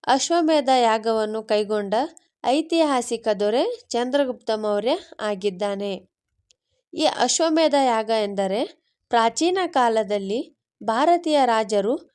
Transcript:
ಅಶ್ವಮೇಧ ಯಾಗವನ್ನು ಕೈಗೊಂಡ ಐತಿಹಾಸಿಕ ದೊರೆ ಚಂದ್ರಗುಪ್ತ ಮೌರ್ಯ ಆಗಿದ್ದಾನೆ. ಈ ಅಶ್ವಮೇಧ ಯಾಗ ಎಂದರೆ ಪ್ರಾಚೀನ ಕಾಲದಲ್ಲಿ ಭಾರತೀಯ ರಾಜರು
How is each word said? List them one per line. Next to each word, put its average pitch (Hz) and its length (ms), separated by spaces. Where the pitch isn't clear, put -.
ಅಶ್ವಮೇಧ 311 640
ಯಾಗವನ್ನು 220 600
ಕೈಗೊಂಡ 208 520
ಐತಿಹಾಸಿಕ 285 880
ದೊರೆ 208 300
ಚಂದ್ರಗುಪ್ತ 254 680
ಮೌರ್ಯ 214 380
ಆಗಿದ್ದಾನೆ. 202 720
ಈ 311 120
ಅಶ್ವಮೇಧ 311 560
ಯಾಗ 220 240
ಎಂದರೆ 202 420
ಪ್ರಾಚೀನ 240 560
ಕಾಲದಲ್ಲಿ 214 720
ಭಾರತೀಯ 302 640
ರಾಜರು 214 480